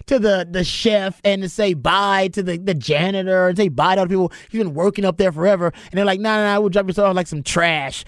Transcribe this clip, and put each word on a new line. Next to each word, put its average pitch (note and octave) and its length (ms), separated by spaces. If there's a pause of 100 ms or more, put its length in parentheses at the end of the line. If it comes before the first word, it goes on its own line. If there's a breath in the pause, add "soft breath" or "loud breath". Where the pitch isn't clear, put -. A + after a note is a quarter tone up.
to C4+ 100
the, G3 320
the F3 140
chef G3 600
and G3 200
to F#3 60
say G3 260
bye F#3+ 540
to G3+ 120
the, F3+ 160
the F#3+ 160
janitor F#3 720
and F3+ 80
say G#3 120
bye D#3 260
to F#3+ 80
other F3+ 80
people. F#3 220 (180 loud breath)
He's A3 100
been F3+ 140
working G3 320
up F3+ 120
there F#3 140
forever. F3 360
And - 320
they're G3+ 40
like, F#3+ 160
"No, G#3+ 160
no, G#3 200
no, G#3 60
we'll G#3 100
drop G3 160
your F#3 60
stuff G3+ 160
off F#3 60
like F3+ 120
some D3 160
trash D#3+ 640